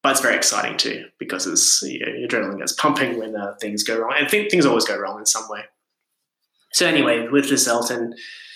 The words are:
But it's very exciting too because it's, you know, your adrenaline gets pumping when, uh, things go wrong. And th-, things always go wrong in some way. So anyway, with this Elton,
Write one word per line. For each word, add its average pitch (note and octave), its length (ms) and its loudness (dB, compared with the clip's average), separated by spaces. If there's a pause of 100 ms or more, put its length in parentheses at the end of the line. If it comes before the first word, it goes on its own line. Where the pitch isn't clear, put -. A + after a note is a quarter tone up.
But C3+ 100 4
it's C3 80 2
very A2+ 160 2
exciting - 420 0
too - 280 -2 (120)
because - 280 -6
it's, - 360 2
you - 180 -6
know, - 120 -4
your A#2+ 160 -6
adrenaline G2 300 -2
gets - 140 -4
pumping C3+ 460 0
when, A2 180 -6
uh, G2+ 240 -6
things G#2 220 -4
go A2+ 160 -2
wrong. A2+ 200 -2
And C#3+ 100 0
th-, G#3 220 0
things F3 140 6
always A#2 220 4
go G2+ 120 -2
wrong G2 200 -6
in G#2+ 80 -10
some A2 240 0
way. G#2+ 140 -10 (1080)
So F3 140 4
anyway, A#2+ 420 2
with C#3 200 4
this B2+ 200 2
Elton, A#2 460 0 (420)